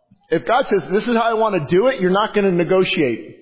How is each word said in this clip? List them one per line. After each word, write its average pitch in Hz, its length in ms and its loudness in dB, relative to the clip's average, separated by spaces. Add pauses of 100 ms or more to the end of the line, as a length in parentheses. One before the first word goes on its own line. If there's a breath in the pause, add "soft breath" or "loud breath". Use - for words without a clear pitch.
(300)
If 165 160 -2
God 262 220 0
says, 180 240 -2
"This 196 120 0
is 233 120 0
how 226 80 2
I 233 100 0
want 220 220 0
to 156 100 -2
do 180 220 2
it," 262 120 0
you're 180 120 0
not 208 240 0
gonna 196 160 2
negotiate. 170 920 0